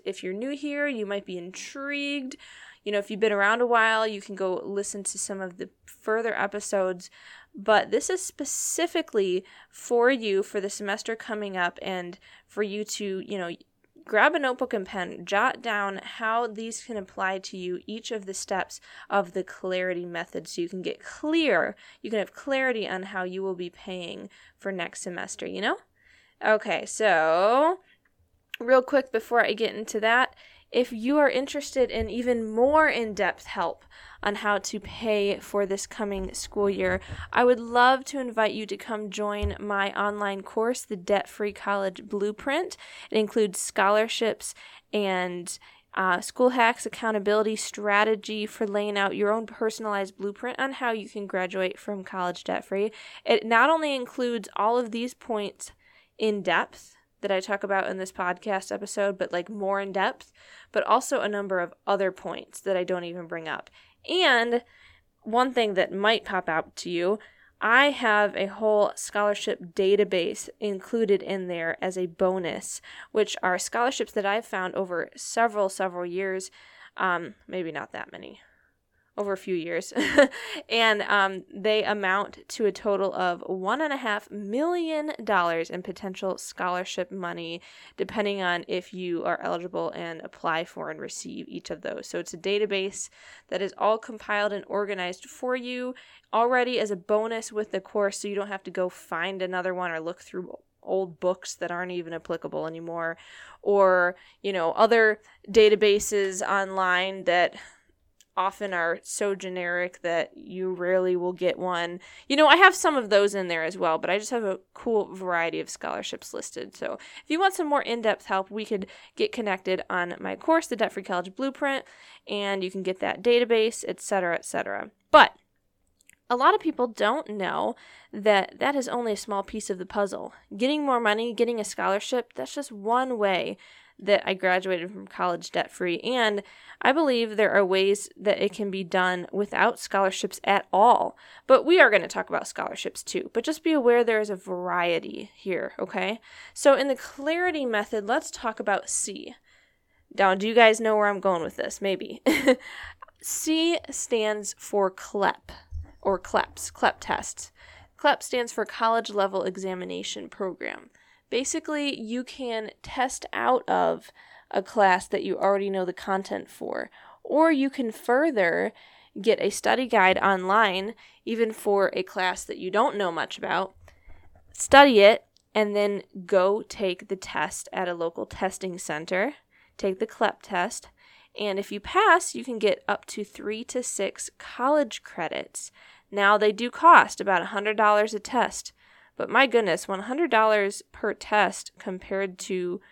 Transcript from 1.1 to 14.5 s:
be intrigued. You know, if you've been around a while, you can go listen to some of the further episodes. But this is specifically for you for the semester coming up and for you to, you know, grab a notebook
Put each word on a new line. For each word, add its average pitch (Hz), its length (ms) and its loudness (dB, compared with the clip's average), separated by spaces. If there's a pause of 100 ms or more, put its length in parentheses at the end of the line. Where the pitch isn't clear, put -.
be 180 120 -8
intrigued. 277 1000 -8 (480)
You 208 80 -6
know, 202 60 2
if 202 120 -6
you've 202 80 -6
been 214 140 2
around 202 260 2
a 240 80 2
while, 220 400 4
you 208 140 -8
can 196 140 -14
go 185 280 -2
listen 202 420 -6
to - 120 -8
some 196 240 -8
of 180 160 -10
the 190 140 -12 (140)
further 220 540 -4
episodes. 190 720 -2 (440)
But 208 380 2
this 233 180 0
is 370 140 -4
specifically 269 1200 -2 (240)
for 240 420 2
you 220 320 0
for 202 200 -6
the 202 80 -4
semester 208 480 -6
coming 208 400 -8
up 175 240 -2
and 180 360 -8 (300)
for - 160 -4
you 208 220 -6
to, 190 420 -6
you 202 100 -8
know, 175 120 -6 (540)
grab 240 300 4
a 339 60 2
notebook 254 340 -2